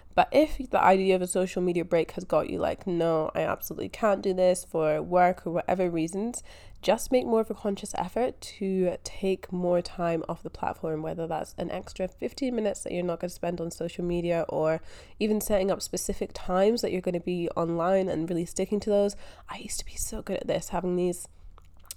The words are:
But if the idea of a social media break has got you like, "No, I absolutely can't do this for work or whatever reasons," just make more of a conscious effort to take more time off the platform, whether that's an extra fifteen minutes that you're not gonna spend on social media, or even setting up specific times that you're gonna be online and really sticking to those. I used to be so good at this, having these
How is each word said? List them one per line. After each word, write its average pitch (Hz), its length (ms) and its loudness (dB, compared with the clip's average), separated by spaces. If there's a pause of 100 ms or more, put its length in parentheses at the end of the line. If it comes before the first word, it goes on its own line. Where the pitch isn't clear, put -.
(140)
But - 160 6
if 294 400 4
the 196 100 2
idea 190 360 6
of 180 60 -2
a 180 40 0
social 185 340 0
media 175 240 2
break 165 280 2
has 180 100 -6
got 160 260 2
you - 120 -4
like, - 260 -2
"No, 165 480 2
I 165 60 0
absolutely - 480 -4
can't 202 340 0
do 196 100 0
this 185 320 4
for 156 380 0
work 180 420 4
or 170 60 -4
whatever 180 400 0
reasons," 180 540 -2 (360)
just - 300 2
make 254 160 2
more 226 140 2
of 220 100 -2
a 202 40 -8
conscious 202 440 -6
effort - 420 -4
to 185 640 0
take - 480 -4
more 175 320 2
time 170 460 -2
off 170 160 -8
the - 60 -10
platform, - 520 -4
whether 160 240 -4
that's 160 320 -6
an 175 140 -6
extra 185 340 -6
fifteen 247 480 -4
minutes 214 300 -2
that - 80 -6
you're 175 100 0
not 170 160 -2
gonna 175 120 -6
spend 175 300 -4
on 165 120 -6
social 175 320 -6
media, 170 440 0
or 156 320 0 (380)
even 214 220 2
setting 196 320 2
up - 100 -2
specific - 500 -4
times 196 500 2
that - 100 0
you're 185 80 -2
gonna 175 180 0
be 170 380 -2
online 170 520 2
and 165 220 0
really 170 160 0
sticking 196 320 -2
to 214 120 -2
those. 202 260 4 (320)
I - 100 -10
used 247 220 -8
to - 40 -10
be - 120 -10
so - 260 -4
good - 140 -4
at - 100 -8
this, - 220 0
having 180 260 0
these 180 320 0 (720)